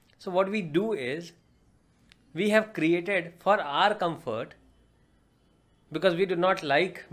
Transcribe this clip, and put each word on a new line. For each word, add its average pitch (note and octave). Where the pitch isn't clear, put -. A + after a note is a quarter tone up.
So -
what F#3+
we G#3+
do F#3
is D3+
we G3+
have G#3+
created F3
for G3+
our D#3+
comfort, D3
because E3
we F#3
do F3+
not F#3
like D#3+